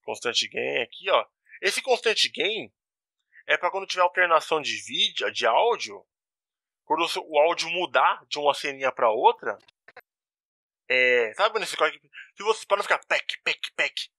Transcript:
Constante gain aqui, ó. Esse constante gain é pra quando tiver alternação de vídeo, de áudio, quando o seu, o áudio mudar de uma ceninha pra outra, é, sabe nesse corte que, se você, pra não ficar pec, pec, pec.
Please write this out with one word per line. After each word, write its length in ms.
Constante 440
gain 340
aqui, 280
ó. 160
Esse 200
constante 480
gain 440
é 120
pra 120
quando 160
tiver 160
alternação 600
de 220
vídeo, 480
de 140
áudio, 600
quando 180
o 60
seu, 180
o 120
áudio 300
mudar 580
de 120
uma 140
ceninha 380
pra 200
outra, 460
é, 460
sabe 240
nesse 180
corte 220
que, 100
se 80
você, 220
pra 120
não 60
ficar 220
pec, 380
pec, 320
pec. 440